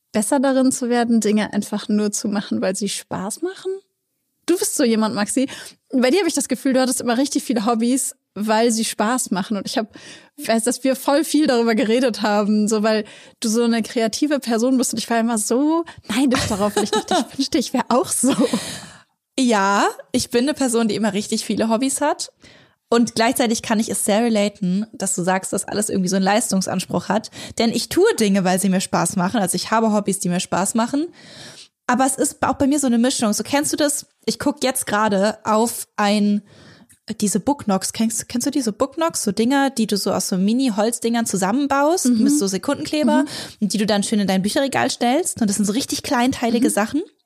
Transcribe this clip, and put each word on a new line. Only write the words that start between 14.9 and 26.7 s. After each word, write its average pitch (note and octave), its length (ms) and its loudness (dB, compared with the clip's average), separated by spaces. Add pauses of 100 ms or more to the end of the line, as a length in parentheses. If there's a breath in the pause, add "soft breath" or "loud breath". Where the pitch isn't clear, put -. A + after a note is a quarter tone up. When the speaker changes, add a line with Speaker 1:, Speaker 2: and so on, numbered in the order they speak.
Speaker 1:
Und A3+ 60 -4
ich - 100 -8
war A#3 120 2
immer A3+ 180 0
so D4 460 2 (240 loud breath)
neidisch B3+ 400 2
darauf, G#3 260 0
weil G#4 100 2
ich - 60 -4
dachte, G#4 240 -2 (160)
ich - 80 -18
Speaker 2:
<laughs> - 0 -
Speaker 1:
wünschte, C#4 200 -2
ich - 140 -2
wär C4 180 0
auch A#3+ 180 2
so. B3+ 260 2 (1040 loud breath)
Speaker 2:
Ja, G#3+ 500 2 (240)
ich - 180 -2
bin A#3+ 140 2
eine D4 100 0
Person, A#3 340 0
die G#3 60 -2
immer G3+ 180 0
richtig G#3+ 320 -4
viele G#3 240 -2
Hobbys B3+ 320 0
hat. D#4 320 -2 (560 soft breath)
Und A#3 280 2
gleichzeitig A#3 460 2
kann A3 180 0
ich A3+ 80 -2
es - 160 -4
sehr G#3+ 180 2
relaten, G#3 720 0
dass G3 240 -4
du F3+ 60 -2
sagst, F#3 300 -2
dass G3 120 -4
alles - 240 -2
irgendwie F3+ 200 0
so F#3 80 0
einen F#3+ 80 2
Leistungsanspruch F#3+ 840 0